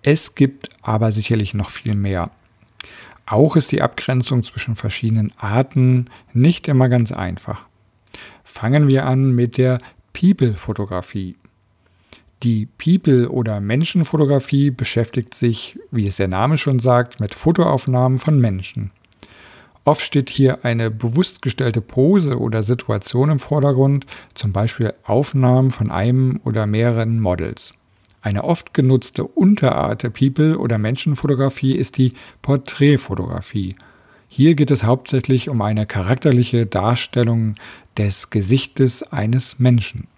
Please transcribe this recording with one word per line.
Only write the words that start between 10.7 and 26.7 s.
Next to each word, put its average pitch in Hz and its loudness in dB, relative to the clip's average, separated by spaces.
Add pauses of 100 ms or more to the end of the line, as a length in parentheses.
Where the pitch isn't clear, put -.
Die 113 0 (100)
People- 147 2
oder 113 -4
Menschenfotografie 143 0
beschäftigt - -4
sich, - -4 (140)
wie 104 -2
es 95 -6
der 98 -2
Name 110 0
schon 131 0
sagt, 123 0
mit 107 -6
Fotoaufnahmen 135 0
von 151 2
Menschen. 98 -4 (920)
Oft 151 2
steht 139 -2
hier - 2
eine 117 -2
bewusst 120 -2
gestellte 120 -2
Pose 143 2
oder 110 -2
Situation 120 -2
im 139 0
Vordergrund, 139 0 (260)
zum 104 -4
Beispiel 107 -2
Aufnahmen 127 2
von 110 -2
einem 127 0
oder 107 -2
mehreren 113 0